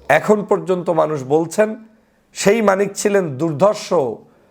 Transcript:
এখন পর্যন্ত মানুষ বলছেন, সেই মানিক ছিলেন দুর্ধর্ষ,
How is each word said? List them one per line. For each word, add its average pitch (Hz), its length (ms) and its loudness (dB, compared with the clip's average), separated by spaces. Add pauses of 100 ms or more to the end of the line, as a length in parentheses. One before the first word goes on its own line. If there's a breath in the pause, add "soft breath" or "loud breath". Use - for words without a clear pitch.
এখন 185 340 2
পর্যন্ত 180 460 -2
মানুষ 156 340 0
বলছেন, 165 520 0 (580 soft breath)
সেই 220 280 2
মানিক 196 340 0
ছিলেন 190 420 0
দুর্ধর্ষ, 170 560 0 (580 soft breath)